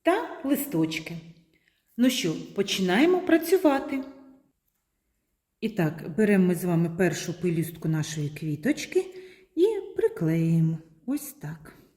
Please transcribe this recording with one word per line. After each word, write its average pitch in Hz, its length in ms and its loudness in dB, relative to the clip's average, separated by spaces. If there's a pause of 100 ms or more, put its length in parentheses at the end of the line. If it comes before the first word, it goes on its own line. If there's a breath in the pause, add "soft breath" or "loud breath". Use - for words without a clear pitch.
та 349 420 0
листочки. 170 720 -2 (800)
Ну 247 120 4
що, 165 260 -2 (200)
починаємо 196 640 2
працювати. 320 840 2 (1600)
І 220 80 -4
так, 160 480 -4
беремо 202 300 6
ми 180 80 2
з 180 100 -6
вами 170 320 2
першу - 440 -2
пелюстку 170 460 -2
нашої 156 420 -2
квіточки 160 760 -4 (500 loud breath)
і 339 100 4 (300)
приклеїмо. 165 840 0 (280)
Ось 285 280 -6
так. - 400 -16 (240)